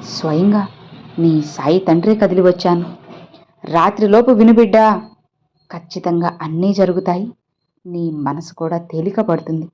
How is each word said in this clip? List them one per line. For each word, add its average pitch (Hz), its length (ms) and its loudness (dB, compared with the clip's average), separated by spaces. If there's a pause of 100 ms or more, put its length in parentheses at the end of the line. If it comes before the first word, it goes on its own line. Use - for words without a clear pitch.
స్వయంగా 196 640 -2 (520)
నీ 160 220 2
సాయి 151 380 0
తండ్రి 180 360 2
కదిలి 185 260 0
వచ్చాను. 175 560 0 (720)
రాత్రిలోపు 202 640 2
విను 226 220 6
బిడ్డా, 220 560 4 (640)
ఖచ్చితంగా 170 680 -4
అన్నీ 165 320 -2
జరుగుతాయి. 185 580 -2 (540)
నీ 175 260 -6
మనసు 147 420 -8
కూడా 165 240 -6
తేలిక 170 420 -6
పడుతుంది. 165 540 -4